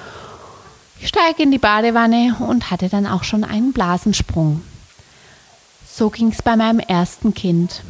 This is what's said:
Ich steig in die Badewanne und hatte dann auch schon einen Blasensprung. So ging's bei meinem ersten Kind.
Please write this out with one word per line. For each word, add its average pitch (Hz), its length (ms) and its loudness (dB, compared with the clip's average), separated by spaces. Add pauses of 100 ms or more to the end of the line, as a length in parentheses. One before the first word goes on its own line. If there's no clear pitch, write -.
(1040)
Ich - 60 -8
steig 330 300 2
in 302 120 4
die 269 80 2
Badewanne 233 840 2
und 240 300 -2
hatte 185 200 -2
dann 202 160 2
auch 190 180 -2
schon 214 180 0
einen 220 300 0
Blasensprung. 175 880 0 (1300)
So 214 200 -2
ging's 226 320 -2
bei 233 140 2
meinem 226 220 2
ersten 185 540 0
Kind. 175 580 -2